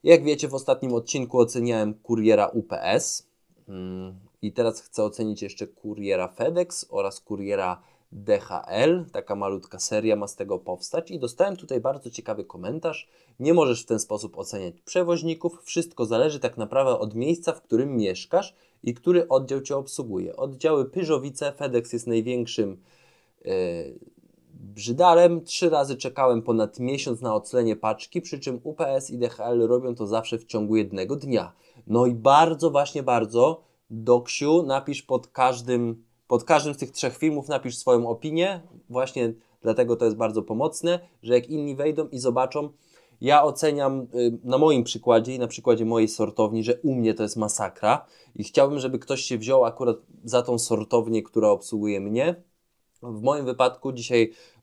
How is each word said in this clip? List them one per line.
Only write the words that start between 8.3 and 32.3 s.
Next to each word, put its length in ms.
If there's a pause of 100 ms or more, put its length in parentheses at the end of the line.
H 280
L. 440
Taka 240
malutka 440
seria 360
ma 120
z 80
tego 240
powstać. 520
I 80
dostałem 380
tutaj 240
bardzo 280
ciekawy 360
komentarz. 640 (300)
„Nie 140
możesz 300
w 20
ten 140
sposób 380
oceniać 440
przewoźników. 800
Wszystko 420
zależy 340
tak 180
naprawdę 420
od 160
miejsca, 380
w 80
którym 360
mieszkasz 580 (280)
i 100
który 340
oddział 340
cię 160
obsługuje. 580
Oddziały 500
Pyżowice, 640
FedEx 420
jest 140
największym, 720 (640)
e, 40 (1040)
brzydalem. 880
Trzy 260
razy 280
czekałem 440
ponad 380
miesiąc 420
na 140
oclenie 400
paczki, 460
przy 180
czym 240
U 100
P 140
S 220
i 80
D 120
H 160
L 220
robią 280
to 120
zawsze 300
w 80
ciągu 300
jednego 400
dnia”. 380 (340)
No 180
i 80
bardzo, 580